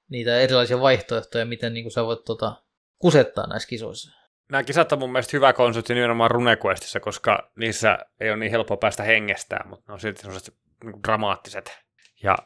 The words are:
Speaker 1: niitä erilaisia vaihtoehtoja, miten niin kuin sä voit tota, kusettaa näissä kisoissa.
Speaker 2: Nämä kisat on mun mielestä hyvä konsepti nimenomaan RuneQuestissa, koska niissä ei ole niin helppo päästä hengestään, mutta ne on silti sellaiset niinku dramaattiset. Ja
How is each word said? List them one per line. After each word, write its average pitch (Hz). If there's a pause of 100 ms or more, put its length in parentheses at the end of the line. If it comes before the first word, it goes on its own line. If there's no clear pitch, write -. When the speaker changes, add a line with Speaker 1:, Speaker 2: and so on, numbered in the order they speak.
Speaker 1:
niitä 120
erilaisia 123
vaihtoehtoja, 117
miten 117
niin 117
kuin 117
sä 117
voit 113
tota, 110 (440)
kusettaa 147
näissä -
kisoissa. 110 (400)
Speaker 2:
Nämä 135
kisat 160
on 139
mun 127
mielestä 131
hyvä 135
konsepti 120
nimenomaan 117
RuneQuestissa, 113
koska -
niissä 110 (200)
ei 110
ole 107
niin 110
helppo 110
päästä 104
hengestään, 101
mutta 95
ne 104
on 98
silti 104
sellaiset 95 (300)
niinku 104
dramaattiset. 104 (520)
Ja 95